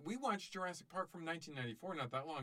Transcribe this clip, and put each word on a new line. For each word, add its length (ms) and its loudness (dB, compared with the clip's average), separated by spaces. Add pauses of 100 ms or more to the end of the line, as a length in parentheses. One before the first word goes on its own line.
we 120 0
watched 360 2
Jurassic 360 -2
Park 240 0
from 120 -6
nineteen 300 -2
ninety-four 400 0
not 160 0
that 160 2
long 160 0